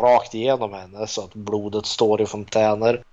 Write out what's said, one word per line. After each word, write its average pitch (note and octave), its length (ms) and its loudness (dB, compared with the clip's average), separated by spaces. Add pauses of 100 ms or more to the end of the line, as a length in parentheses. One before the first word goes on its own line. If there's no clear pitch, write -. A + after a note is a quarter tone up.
rakt B2 340 4
igenom A#2 380 -2
henne G2 340 -10
så G#2+ 180 -8
att F#2 100 -20
blodet G#2 520 -4
står G#2+ 340 2
i G#2 60 2
fontäner. G#2+ 760 0 (100)